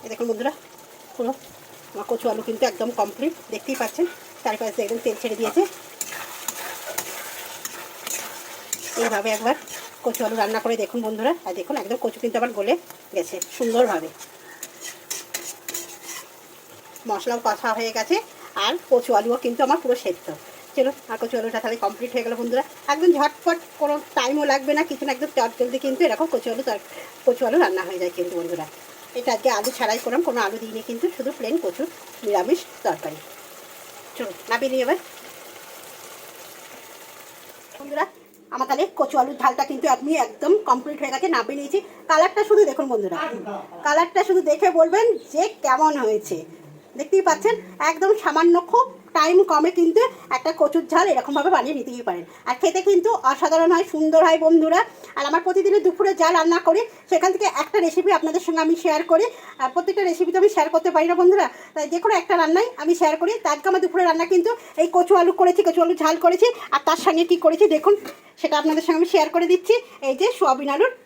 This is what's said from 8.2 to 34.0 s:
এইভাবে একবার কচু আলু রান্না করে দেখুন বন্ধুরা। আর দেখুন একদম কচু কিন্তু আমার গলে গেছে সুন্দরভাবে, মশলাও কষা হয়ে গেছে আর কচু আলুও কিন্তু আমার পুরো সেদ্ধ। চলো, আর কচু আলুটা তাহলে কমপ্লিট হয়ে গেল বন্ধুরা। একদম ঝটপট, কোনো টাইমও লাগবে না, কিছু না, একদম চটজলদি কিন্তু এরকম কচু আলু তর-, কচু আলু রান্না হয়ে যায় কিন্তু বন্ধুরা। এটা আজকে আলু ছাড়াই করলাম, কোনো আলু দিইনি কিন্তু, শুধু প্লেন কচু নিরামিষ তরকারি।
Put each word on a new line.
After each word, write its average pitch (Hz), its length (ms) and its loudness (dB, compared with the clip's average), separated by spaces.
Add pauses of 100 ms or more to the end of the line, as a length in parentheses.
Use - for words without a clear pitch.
এইভাবে 220 340 -2
একবার 233 200 -2 (480)
কচু 240 220 -4
আলু 226 160 -4
রান্না 220 220 -2
করে 233 180 -2
দেখুন 240 240 -6
বন্ধুরা। 220 260 -2 (140)
আর 190 120 -8
দেখুন - 240 -8
একদম 220 220 -6
কচু 226 180 -6
কিন্তু 240 180 -4
আমার 240 180 -4
গলে 208 160 0 (420)
গেছে - 200 -6 (200)
সুন্দরভাবে, 226 520 0 (3000)
মশলাও 233 380 -6
কষা 220 320 -2
হয়ে 226 200 -6
গেছে 330 180 -2 (480)
আর 247 100 -2 (160)
কচু 247 280 2
আলুও 233 260 0
কিন্তু 240 220 -4
আমার 294 160 2
পুরো 247 220 0
সেদ্ধ। 180 220 -6 (500)
চলো, 269 140 2 (200)
আর 220 120 -6
কচু 233 180 -6
আলুটা 226 220 -6
তাহলে 233 220 -6
কমপ্লিট 220 300 -6
হয়ে 240 120 -4
গেল 233 140 -4
বন্ধুরা। 240 220 -2 (300)
একদম 330 240 4
ঝটপট, 294 420 -2 (220)
কোনো 294 140 0 (220)
টাইমও 285 360 -2
লাগবে 269 260 -2
না, 320 120 0
কিছু 269 160 -8
না, 277 80 -4
একদম 294 220 -8
চটজলদি 240 500 -2
কিন্তু 262 200 -4
এরকম 254 280 -2
কচু 240 180 -6
আলু 240 160 -6
তর-, 208 180 -8 (400)
কচু 247 220 0
আলু 262 160 0
রান্না - 240 -2
হয়ে 180 140 -8
যায় 175 140 -6
কিন্তু 180 240 -6
বন্ধুরা। 165 260 -8 (520)
এটা 247 180 -4
আজকে 254 120 -2 (100)
আলু 214 200 -4
ছাড়াই 226 260 2
করলাম, 262 240 -2
কোনো 240 180 -2
আলু 214 160 -6
দিইনি 220 280 -12
কিন্তু, 233 160 -4 (100)
শুধু 262 220 -6
প্লেন 233 160 -4 (100)
কচু 190 180 -6 (440)
নিরামিষ 202 340 0 (240)
তরকারি। 156 340 -6 (960)